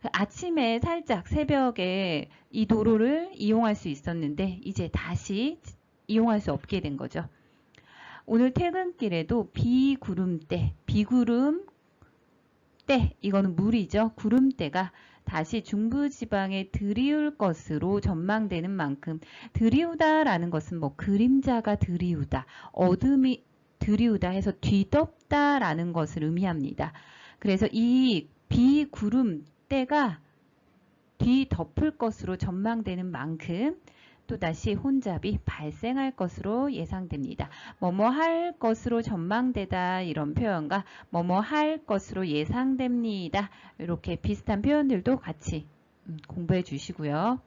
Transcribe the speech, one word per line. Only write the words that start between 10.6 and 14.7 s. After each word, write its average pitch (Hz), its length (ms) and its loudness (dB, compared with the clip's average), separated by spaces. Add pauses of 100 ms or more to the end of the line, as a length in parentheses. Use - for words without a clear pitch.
비구름대, 247 800 2 (1500)
이거는 196 380 0
물이죠. 214 580 2
구름대가 202 760 0 (320)